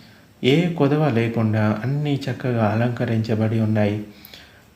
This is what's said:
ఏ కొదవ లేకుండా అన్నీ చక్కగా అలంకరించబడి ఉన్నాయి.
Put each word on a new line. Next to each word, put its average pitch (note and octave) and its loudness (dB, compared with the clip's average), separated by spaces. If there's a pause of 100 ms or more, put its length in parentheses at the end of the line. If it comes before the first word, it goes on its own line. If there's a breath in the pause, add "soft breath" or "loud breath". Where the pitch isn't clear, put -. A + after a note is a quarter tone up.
(440 loud breath)
ఏ E3 2
కొదవ D3 2
లేకుండా A2 0
అన్నీ C#3+ -2 (100)
చక్కగా A#2 0
అలంకరించబడి A2+ 0
ఉన్నాయి. G#2+ 0 (720 loud breath)